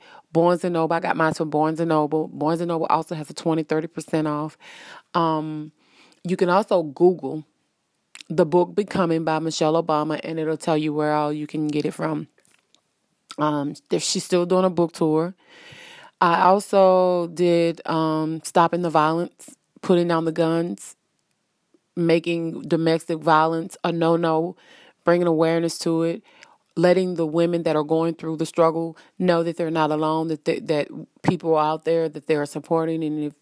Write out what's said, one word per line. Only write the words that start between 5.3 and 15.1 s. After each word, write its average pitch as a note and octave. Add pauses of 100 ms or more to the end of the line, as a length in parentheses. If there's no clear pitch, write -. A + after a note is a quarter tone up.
you F3+
can F3+
also F#3
Google D3+ (840)
the E3
book F3
Becoming E3+
by D#3+
Michelle D#3+
Obama, D#3
and D#3+
it'll D#3
tell D#3
you D#3
where D3+
all D3+
you D3+
can D3+
get D3+
it D3+
from. D#3 (1080)
Um, D3+ (160)
there, F3
she's -
still F3
doing F#3
a F#3
book E3+
tour. D#3+ (840)